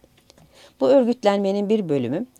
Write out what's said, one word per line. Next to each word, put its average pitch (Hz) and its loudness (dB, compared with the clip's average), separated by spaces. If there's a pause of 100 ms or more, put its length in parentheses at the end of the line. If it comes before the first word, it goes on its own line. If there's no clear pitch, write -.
(800)
Bu 262 2
örgütlenmenin 202 2
bir 214 -2
bölümü 143 -4 (140)